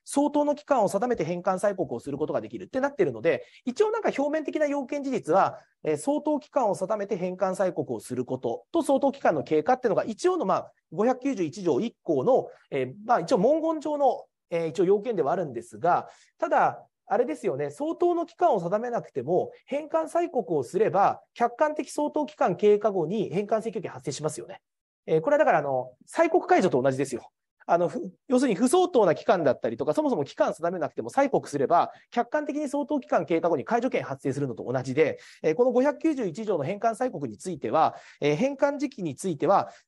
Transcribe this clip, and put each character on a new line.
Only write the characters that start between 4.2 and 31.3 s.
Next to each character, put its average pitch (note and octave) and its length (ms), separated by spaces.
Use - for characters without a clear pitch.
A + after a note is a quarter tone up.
面 D#4 120
的 E4+ 160
な D4+ 80
要 C#4+ 180
件 C#4+ 180
事 C4+ 60
実 D#3 240
は、 D3 240
え D#3 100
ー、 D3 40
相 C#4+ 240
当 D4+ 180
期 - 120
間 A#3+ 180
を F#3 60
定 G3 220
め G3+ 100
て G3+ 100
返 F3+ 180
還 F#3+ 200
催 F#3 180
告 C#3+ 220
を G#2 40
す B2 160
る B2 80
こ B2+ 140
と A#2+ 340
と E4 120
相 C4+ 160
当 C#4 120
期 - 80
間 A3+ 140
の C#3 100
経 D#3 200
過 B3 100
っ B3+ 60
て - 80
い - 20
う - 0
の F3 60
が C#3+ 80
一 A3+ 260
応 F#4 80
の、 C#4+ 80
ま F#3 100
あ、 - 160
五 F#3 140
百 B3+ 140
九 C4+ 140
十 G3 100
一 F3 200
条 D#3 180
一 A3+ 220
項 C#3 200
の、 A3+ 240
え C#3 140
ー、 B2+ 100
ま A#3 120
あ、 G3 60
一 E3+ 120
応 A3+ 60
文 D4 220
言 D#4+ 200
上 D4+ 160
の、 C4+ 280
え E3+ 140
ー、 - 40
一 F3 120
応 F3 40
要 G3+ 160
件 A#3 140
で E3 80
は C3+ 80
あ F3 40
る F#3 100
ん C3+ 80
で A2+ 100
す G#2+ 160
が、 D3 280
た D#4+ 120
だ、 G#3 340
あ G3+ 80
れ B3 80
で D4 100
す A3+ 120
よ D3+ 80
ね、 C#3+ 160
相 D#4 240
当 F4 200
の E4+ 100
期 - 100
間 E4 180
を G#3 60
定 F3 200
め A#3+ 100
な A#3 120
く - 100
て B2+ 120
も、 D#3 280
返 D4 220
還 D#4+ 200
催 E4+ 220
告 A3+ 280
を C3+ 60
す E3+ 140
れ G3+ 120
ば、 D#3 320
客 A#3 220
観 D4+ 180
的 D4+ 160
相 D4 220
当 D4+ 140
期 - 100
間 G#3 220
経 G#3 220
過 G#3+ 120
後 F3 160
に F#3+ 220
返 G3+ 180
還 A3 140
請 A3 100
求 G#3+ 80
権 C#3+ 120
発 C3 120
生 D3 80
し D3 120
ま D3+ 60
す - 120
よ A#2 40
ね。 - 160
え D#3+ 140
ー、 - 20
こ G#3+ 80
れ C#4+ 60
は - 40
だ D4+ 60
か B3 80
ら、 E3 60
あ - 20
の、 B2+ 320
催 E4 240
告 - 160
解 F4+ 160
除 F#3 80
と B2+ 120
同 C3+ 100
じ C3 60
で C#3 80
す C3 100
よ。 - 160
あ E3+ 80
の、 E3+ 120
ふ-、 G3 100
要 B3+ 100
す C4 60
る C4 40
に G3 60
不 A#3+ 140
相 F4+ 180
当 B3 180
な D#3+ 80
期 - 120
間 F#3 180
だ C3+ 80
っ - 100
た A#2+ 80
り A2+ 60
と A#2 100
か、 D3 80
そ D4+ 80
も D4+ 80
そ B3 60
も D3 80
期 - 120
間 C4 180
定 E3+ 180
め F#3 80
な C#3+ 100
く - 40
て - 80
も A#2 80
催 C4+ 200
告 E3 200